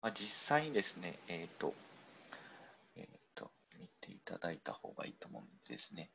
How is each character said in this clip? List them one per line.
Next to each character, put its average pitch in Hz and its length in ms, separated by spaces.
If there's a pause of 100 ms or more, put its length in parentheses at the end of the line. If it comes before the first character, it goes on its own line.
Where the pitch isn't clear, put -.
ま 110 40
あ、 - 20
実 101 160
際 147 340
に 156 80
で 107 140
す - 140
ね、 87 280
え 85 260
ー - 80
と、 73 140 (1200)
え - 140
ー - 0 (260)
と、 - 160 (300)
見 - 80 (120)
て - 120
い - 120
た - 140
だ 85 140
い 80 60
た - 140
方 - 200
が - 120
い - 60
い - 40
と - 120
思 - 140
う - 20
ん - 40 (220)
で - 100
す - 180
ね。 82 180